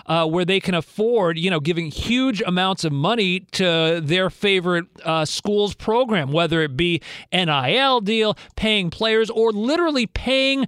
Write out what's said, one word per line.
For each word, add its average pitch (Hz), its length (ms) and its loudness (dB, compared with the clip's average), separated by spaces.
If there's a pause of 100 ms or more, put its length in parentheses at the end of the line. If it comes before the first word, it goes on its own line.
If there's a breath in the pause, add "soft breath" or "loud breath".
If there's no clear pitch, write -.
uh, 165 200 2
where 170 200 0
they 190 140 2
can 185 140 -2
afford, 185 640 0
you 180 140 0
know, 160 80 2
giving 160 320 -2
huge 247 500 0
amounts 190 440 0
of 151 80 0
money 185 480 0 (100)
to 165 500 0
their 175 280 0
favorite, 180 560 0 (180)
uh, 160 220 0
school's 208 500 -2
program, 220 560 0
whether 165 300 2
it 135 160 -2
be 170 240 0 (300 loud breath)
N 175 180 0
I 139 260 0
L 262 240 2
deal, 214 380 0 (180 loud breath)
paying 208 340 0
players, 220 400 0
or 226 220 0
literally 269 560 0
paying 269 600 0